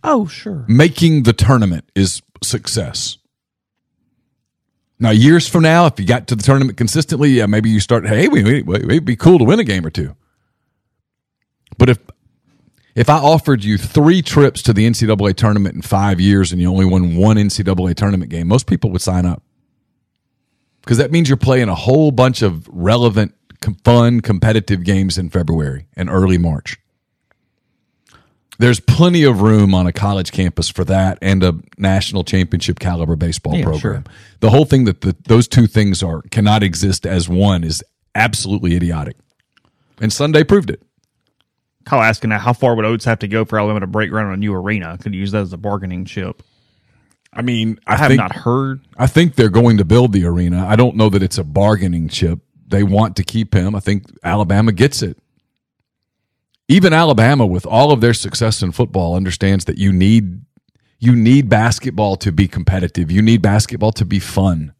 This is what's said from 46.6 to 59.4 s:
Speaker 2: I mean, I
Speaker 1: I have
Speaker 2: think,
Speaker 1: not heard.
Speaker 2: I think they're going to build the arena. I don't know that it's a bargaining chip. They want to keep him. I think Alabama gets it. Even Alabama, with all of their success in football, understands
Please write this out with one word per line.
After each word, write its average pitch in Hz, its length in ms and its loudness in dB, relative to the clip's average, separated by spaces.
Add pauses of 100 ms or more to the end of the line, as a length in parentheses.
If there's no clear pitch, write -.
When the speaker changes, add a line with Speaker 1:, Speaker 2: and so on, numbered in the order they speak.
Speaker 2:
I - 80 -10
mean, 113 460 -4
I 110 80 0
Speaker 1:
I - 20 -2
have 147 120 0
Speaker 2:
think, 135 100 4
Speaker 1:
not 92 140 -4
heard. 131 480 -4 (140)
Speaker 2:
I 127 120 0
think 160 280 2
they're 113 140 4
going 113 300 4
to 98 60 2
build 117 280 2
the 95 120 0
arena. 87 420 -2
I 107 80 0
don't 123 200 2
know 110 140 2
that 95 140 0
it's - 160 -4
a 87 40 -6
bargaining 87 640 -2
chip. 82 320 -4 (280)
They 98 160 0
want 101 340 0
to 95 60 -4
keep 110 320 -4
him. 98 200 0
I 98 40 -6
think 98 260 -4 (180)
Alabama 98 480 0
gets 117 300 0
it. 78 160 -8 (1500)
Even 180 240 4
Alabama, 139 520 4
with 90 200 -4
all 139 260 2
of 127 80 2
their 117 140 2
success - 500 -4
in 90 80 -4
football, 87 440 -2
understands 95 500 -2